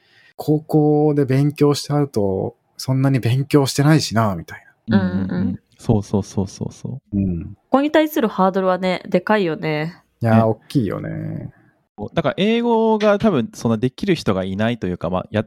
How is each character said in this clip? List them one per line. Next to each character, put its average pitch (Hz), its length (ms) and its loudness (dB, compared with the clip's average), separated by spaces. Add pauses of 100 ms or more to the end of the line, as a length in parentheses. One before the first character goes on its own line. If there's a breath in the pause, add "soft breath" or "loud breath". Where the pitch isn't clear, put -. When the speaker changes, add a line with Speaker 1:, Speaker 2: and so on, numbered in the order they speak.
(360 soft breath)
Speaker 1:
高 151 260 -2
校 151 520 2
で 143 120 2
勉 135 280 2
強 147 220 2
し - 80 -6
た 147 160 -2
後、 101 560 -2 (220)
そ - 140 -6
ん 131 120 0
な 135 80 2
に 131 80 2
勉 123 260 0
強 143 220 2
し - 80 -6
て 143 80 2
な 151 100 4
い 147 80 4
し - 140 -4
な、 107 200 2
み 82 100 -10
た - 100 -18
い - 100 -20 (220)
な。 110 100 4
Speaker 2:
う 95 80 0
ん 90 60 -2
う - 20 -2
ん。 190 100 -2
Speaker 3:
う 92 40 -2
ん 92 40 -6
う - 20 -4 (120)
ん - 40 0
う - 20 -2
ん。 101 80 -8 (220)
そ 113 160 2
う 101 60 -2
そ 101 160 -2
う 95 40 -2
そ - 200 -6
う 95 40 -6
そ - 180 -12
う - 60 -10
そ - 300 -12 (100)
う。 101 60 -4
Speaker 1:
う - 20 0
ん。 90 260 -4 (100)
Speaker 2:
こ - 60 -20 (100)
こ 262 100 4
に 294 100 -2
対 311 160 4
す 302 140 -4
る 226 60 2
ハ 190 220 0
ー - 20 0
ド 190 100 -2
ル 190 60 0
は 185 100 2
ね、 185 300 -4
で 185 120 0
か 214 200 0
い 196 60 0
よ 160 100 -2
ね。 156 480 -4 (180)
Speaker 1:
い 117 40 0
や 113 80 4
ー、 - 20 8
Speaker 3:
ね。 113 80 6
Speaker 1:
大 113 240 0
き 135 160 0
い - 20 -2
よ - 160 -4
ね。 107 500 -10 (600 soft breath)
Speaker 3:
だ 170 80 -2
か 147 80 -2
ら - 80 -2
英 220 240 0
語 226 380 2
が 208 180 4
多 214 140 2
分 120 220 0
そ - 140 -4
ん 113 40 2
な 113 60 2
で 120 120 0
き - 160 -10
る 202 80 2
人 110 220 0
が 95 80 -2
い 95 120 -6
な 107 140 0
い 120 80 -4
と - 80 -8
い 90 80 -2
う 85 60 -4
か、 80 100 -4
ま 90 100 -2
あ、 - 120 -8
や、 107 160 0